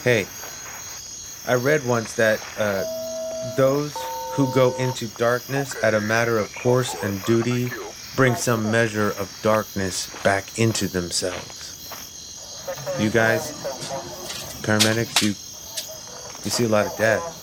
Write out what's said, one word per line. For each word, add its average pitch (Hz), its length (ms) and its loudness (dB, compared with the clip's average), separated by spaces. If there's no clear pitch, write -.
Hey, 117 240 4
I 123 60 4
read 135 320 4
once 117 300 0
that, 110 240 4
uh, 101 240 2
those 143 400 2
who 135 200 2
go 127 200 6
into 127 340 -2
darkness 123 760 -2
at 110 120 4
a 107 80 4
matter 113 380 2
of 98 160 -2
course 123 460 2
and 98 220 -2
duty 120 480 2
bring 127 180 6
some 110 340 2
measure 107 420 4
of 95 200 -6
darkness 104 680 2
back 98 380 2
into 107 300 4
themselves. 87 840 -4
You 110 100 2
guys, 113 440 2
paramedics, 110 600 4
you, 107 80 2
you 104 80 -4
see 123 140 2
a 113 40 2
lot 104 160 6
of - 120 -6
death 104 260 4